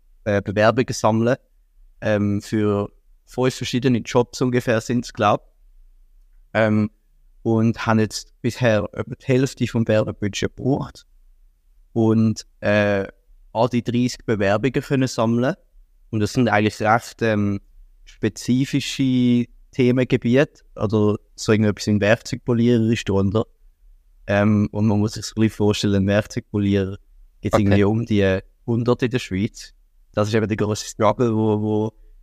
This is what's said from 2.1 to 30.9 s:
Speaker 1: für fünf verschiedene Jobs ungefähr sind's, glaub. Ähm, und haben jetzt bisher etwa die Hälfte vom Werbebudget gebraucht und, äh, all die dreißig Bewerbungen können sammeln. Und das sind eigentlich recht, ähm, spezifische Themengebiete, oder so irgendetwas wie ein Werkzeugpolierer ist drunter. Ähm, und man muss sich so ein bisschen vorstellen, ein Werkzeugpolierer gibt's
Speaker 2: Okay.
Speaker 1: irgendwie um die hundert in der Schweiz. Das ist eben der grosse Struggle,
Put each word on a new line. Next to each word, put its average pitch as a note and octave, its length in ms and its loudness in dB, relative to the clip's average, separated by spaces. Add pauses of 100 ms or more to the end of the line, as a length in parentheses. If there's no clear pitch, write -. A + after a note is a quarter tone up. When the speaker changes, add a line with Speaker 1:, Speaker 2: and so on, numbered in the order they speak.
Speaker 1:
für G#2 500 -2 (320)
fünf B2+ 300 -2
verschiedene B2 460 -2
Jobs - 420 -2
ungefähr A#2+ 400 0
sind's, A#2+ 320 -6
glaub. G#2+ 400 0 (1000)
Ähm, G#2+ 380 0 (520)
und A2+ 440 0
haben A2 120 2
jetzt - 440 -4
bisher A2+ 500 0
etwa - 220 -10
die - 100 -18
Hälfte B2+ 420 0
vom A2+ 220 -2
Werbebudget G#2+ 640 -2
gebraucht - 520 -6 (880)
und, A2 520 0 (140)
äh, G#2 460 0 (480)
all A#2 160 0
die A#2+ 120 -2
dreißig B2 440 -4
Bewerbungen A2 560 0
können C3 260 0
sammeln. A#2+ 460 0 (560)
Und A2 100 -2
das G#2 140 -2
sind B2 160 2
eigentlich G#2 320 2
recht, A2 400 0
ähm, G#2 360 0 (460)
spezifische B2 1400 0 (240)
Themengebiete, B2+ 920 2 (140)
oder G#2 400 2 (200)
so - 160 0
irgendetwas G#2+ 340 2
wie A2 60 2
ein G#2 100 2
Werkzeugpolierer A#2 920 2
ist - 160 -4
drunter. G2 380 0 (800)
Ähm, G#2 460 2
und G#2 160 0
man G#2 100 2
muss G#2+ 160 -2
sich G#2+ 100 -10
so - 120 -12
ein G#2+ 40 0
bisschen A2 160 0
vorstellen, G#2 460 0
ein F#2+ 40 0
Werkzeugpolierer G2+ 920 -2 (420)
gibt's G#2 140 -4
Speaker 2:
Okay. G#2+ 80 2
Speaker 1:
irgendwie G2+ 220 4
um A2 200 0
die G2 360 2 (260)
hundert A#2+ 360 0
in B2 80 0
der B2 100 -4
Schweiz. - 520 -6 (400)
Das G#2 160 -2
ist G#2+ 60 -2
eben G#2+ 120 2
der G2+ 120 -2
grosse G#2 260 -4
Struggle, A2 500 0